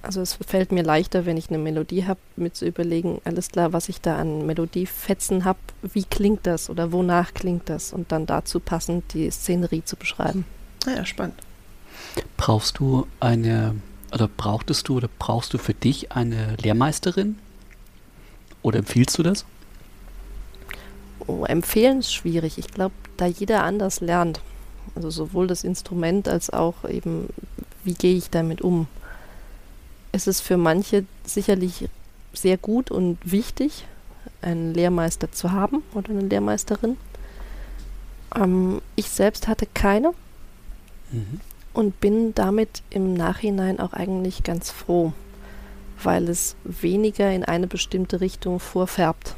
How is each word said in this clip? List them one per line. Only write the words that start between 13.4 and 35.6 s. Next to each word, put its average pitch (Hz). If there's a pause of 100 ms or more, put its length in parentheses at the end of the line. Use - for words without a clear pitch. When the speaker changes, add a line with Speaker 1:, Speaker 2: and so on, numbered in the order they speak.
Speaker 3:
oder 110
brauchtest -
du 131
oder 120 (120)
brauchst 117
du 127
für -
dich -
eine 113
Lehrmeisterin? 156 (1200)
Oder 110
empfiehlst 123
du 165
das? 180 (1800)
Speaker 1:
Oh, -
empfehlen 220
ist -
schwierig. 165
Ich -
glaub, 190 (260)
da 180
jeder 196
anders 196
lernt, 170 (560)
also 160
sowohl 165
das 180
Instrument 180
als -
auch -
eben, 165 (560)
wie 180
gehe 185
ich 175
damit 165
um? 175 (1200)
Es -
ist 190
für 185
manche 185 (200)
sicherlich 185 (460)
sehr 185
gut 233
und 180
wichtig, 208 (560)
einen 165
Lehrmeister 170
zu -
haben 208 (120)